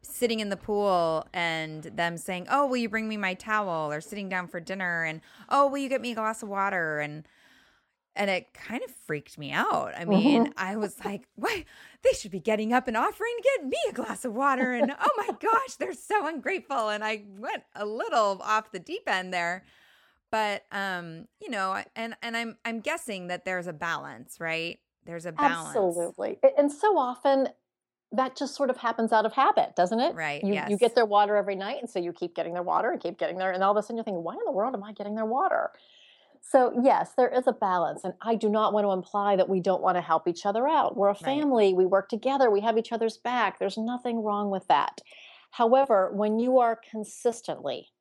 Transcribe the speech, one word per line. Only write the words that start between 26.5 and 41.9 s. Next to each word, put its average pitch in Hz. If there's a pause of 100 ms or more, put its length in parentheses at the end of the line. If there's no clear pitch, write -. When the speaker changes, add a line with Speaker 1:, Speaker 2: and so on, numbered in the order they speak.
Speaker 2:
and 285
so 415
often 262 (640)
that 262
just 285
sort 277
of 254
happens 226
out 220
of 220
habit, -
doesn't 185
it? 294
Speaker 1:
Right, 147
Speaker 2:
You, 202
you 170 (100)
Speaker 1:
yes. 202
Speaker 2:
get 233
their 233
water 208
every 202
night, 208
and 240
so 190
you 175
keep 175
getting 170
their 175
water 180
and 349
keep 180
getting 165
their, 190
and 185
all 196
of 208
a 208
sudden 226
you're 226
thinking, 175
"Why 170
in 359
the 359
world 226
am 202
I 214
getting 208
their 220
water?" 269 (680)
So 254 (100)
yes, 190
there 254
is 254
a 247
balance, 180
and 185
I 226
do 214
not 214
want 208
to 196
imply 202
that 185
we 190
don't 180
want 180
to 175
help 160
each 175
other 220
out. 302
We're 202
a -
Speaker 1:
Right. 202
Speaker 2:
family, 262
we 185
work 190